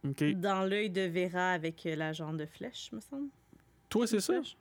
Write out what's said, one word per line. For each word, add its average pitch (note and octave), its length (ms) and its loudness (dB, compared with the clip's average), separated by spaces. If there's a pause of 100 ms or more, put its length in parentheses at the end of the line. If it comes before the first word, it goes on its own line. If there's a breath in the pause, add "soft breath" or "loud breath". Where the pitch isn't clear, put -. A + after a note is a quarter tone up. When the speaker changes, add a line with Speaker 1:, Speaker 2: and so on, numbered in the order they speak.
Speaker 1:
Ok. C#3 160 0 (120)
Speaker 2:
Dans F#3+ 300 2
l'œil G#3 240 2
de F#3+ 120 0
Vera F3+ 520 2
avec, D#3+ 320 -2
euh, D#3+ 100 -2
la D#3 180 -2
jambe D#3 240 -4
de D3+ 80 -2
flèche, - 460 -12
me A3 80 -8
semble. C#4 300 -8 (600)
Speaker 1:
Toi, A#3 160 4
c'est A3 120 2
Speaker 2:
Une G3 40 2
Speaker 1:
ça ? F4 120 2
Speaker 2:
flèche ? E4 280 -2